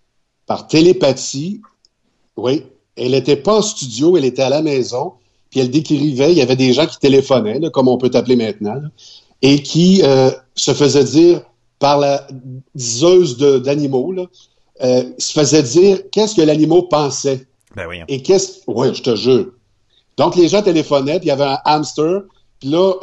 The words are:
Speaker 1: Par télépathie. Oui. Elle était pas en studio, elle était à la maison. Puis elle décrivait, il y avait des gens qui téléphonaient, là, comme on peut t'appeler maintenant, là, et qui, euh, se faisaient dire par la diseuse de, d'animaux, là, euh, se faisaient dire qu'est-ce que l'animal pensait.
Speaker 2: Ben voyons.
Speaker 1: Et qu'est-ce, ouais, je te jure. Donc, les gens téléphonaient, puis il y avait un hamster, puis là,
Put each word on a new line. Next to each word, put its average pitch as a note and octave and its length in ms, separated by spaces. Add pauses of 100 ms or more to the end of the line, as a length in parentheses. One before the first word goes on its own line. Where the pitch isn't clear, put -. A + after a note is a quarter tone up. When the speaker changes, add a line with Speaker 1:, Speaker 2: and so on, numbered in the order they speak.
(440)
Speaker 1:
Par - 220
télépathie. D#3+ 960 (720)
Oui. B2+ 280 (320)
Elle B2+ 180
était C#3 220
pas G3 240
en - 20
studio, D3 560
elle C3+ 80
était B2 160
à B2+ 80
la D3 100
maison. C3+ 540 (360)
Puis B2+ 100
elle B2+ 100
décrivait, C#3+ 640
il F3 40
y D3 60
avait B2+ 140
des B2+ 180
gens D3 100
qui - 140
téléphonaient, C3+ 600
là, D#3+ 100
comme B2+ 180
on B2 80
peut B2+ 140
t'appeler B2 260
maintenant, G#2+ 380
là, D3+ 140 (520)
et C#3+ 220
qui, F3+ 420
euh, C3 260 (240)
se - 200
faisaient C#3 300
dire D#3+ 360 (380)
par C#3+ 200
la C#3 280 (480)
diseuse C#3 640
de, C3+ 220
d'animaux, C#3 540
là, F#3 120 (580)
euh, B2+ 220 (140)
se - 140
faisaient D3+ 300
dire F3+ 360 (120)
qu'est-ce G#3+ 240
que E3 80
l'animal D#3 480
pensait. C3+ 560 (300)
Speaker 2:
Ben F#2 80
voyons. E2+ 240
Speaker 1:
Et C3+ 140
qu'est-ce, - 440
ouais, A#2+ 280
je - 80
te B2 120
jure. A2+ 320 (680)
Donc, E3 200
les F3 120
gens G3+ 140
téléphonaient, D3+ 580
puis D#3+ 60
il - 20
y C#3 40
avait C3+ 120
un C#3 200
hamster, D3+ 580 (380)
puis C3+ 100
là, F3+ 320